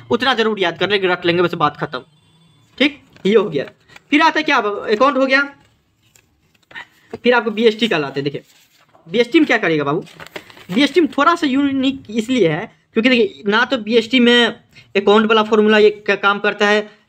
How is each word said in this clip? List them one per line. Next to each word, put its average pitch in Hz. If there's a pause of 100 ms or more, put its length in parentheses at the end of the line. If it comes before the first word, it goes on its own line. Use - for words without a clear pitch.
(120)
उतना 247
जरूर 220
याद 170
कर 180
लेंगे, 196
रट 180
लेंगे, 170
बस 170
बात 151
खत्म। 139 (760)
ठीक, 285 (260)
ये 202
हो 208
गया। 147 (460)
फिर 311
आता 320
है 311
क्या, 285
अकाउंट 220
हो 269
गया, 269 (1700)
फिर 240
आपको 233
बीएसटी 214
का 202
लाते 143
हैं। 139
देखिए, 143 (640)
बीएसटी 233
में 302
क्या 254
करेगा 165
बाबू, 147 (680)
बीएसटी 285
में 277
थोड़ा 320
सा 311
यूनिक 269
इसलिए 220
है 170 (240)
क्योंकि 220
देखिए, 247
ना 214
तो 254
बीएसटी 220
में 240 (480)
अकाउंट 214
वाला 220
फॉर्मूला 214
ये 214 (180)
का-, 196
काम 202
करता 208
है, 208 (200)